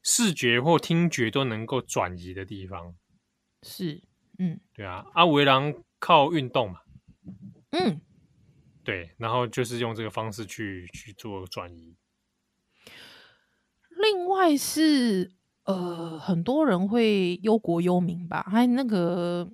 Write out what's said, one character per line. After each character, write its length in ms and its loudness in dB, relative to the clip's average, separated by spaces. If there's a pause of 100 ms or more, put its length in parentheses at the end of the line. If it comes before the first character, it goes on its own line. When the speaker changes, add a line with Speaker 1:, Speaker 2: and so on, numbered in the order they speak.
Speaker 1:
视 300 2
觉 260 2
或 200 4
听 320 0
觉 200 -2
都 140 -2
能 220 -4
够 160 -4
转 340 -4
移 160 -14
的 120 -10
地 220 -14
方。 280 -14 (680)
Speaker 2:
是， 400 -10 (360)
嗯。 200 -2 (140)
Speaker 1:
对 140 -12
啊， 260 -10
啊， 140 6
有 120 4
的 60 6
人 400 2 (140)
靠 340 6
运 160 -2
动 240 -2
嘛。 80 -16 (920)
Speaker 2:
嗯。 280 -2 (840)
Speaker 1:
对， 360 -8
然 120 -4
后 160 0
就 160 -4
是 160 -4
用 160 -4
这 80 -8
个 80 -6
方 220 -6
式 140 -12
去， 460 -10
去 200 -18
做 340 -12
转 260 -14
移。 220 -20 (2000)
Speaker 2:
另 240 2
外 300 4
是， 760 2 (340)
呃， 540 -6
很 240 0
多 240 2
人 220 2
会 540 2
忧 160 4
国 240 0
忧 180 4
民 260 -4
吧， 240 -6
还 160 4
那 160 2
个 720 0